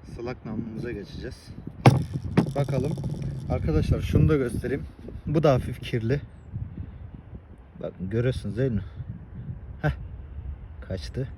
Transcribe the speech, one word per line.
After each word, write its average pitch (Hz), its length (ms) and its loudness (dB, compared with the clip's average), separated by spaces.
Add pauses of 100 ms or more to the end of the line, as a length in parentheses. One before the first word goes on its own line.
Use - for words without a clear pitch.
(160)
Slug 123 300 -6
namlumuza 113 460 -6
geçeceğiz. - 560 -10 (1080)
Bakalım. 135 360 2 (580)
Arkadaşlar 151 520 4
şunu 151 280 6
da 156 80 6
göstereyim. 127 480 0 (400)
Bu 156 180 2
da 151 100 10
hafif 123 280 0
kirli. 120 400 0 (1600)
Bakın 87 280 -6
görüyorsunuz 117 480 0
değil 131 140 2
mi? 104 120 0 (1000)
Heh. 151 100 4 (920)
Kaçtı. 95 460 -4 (100)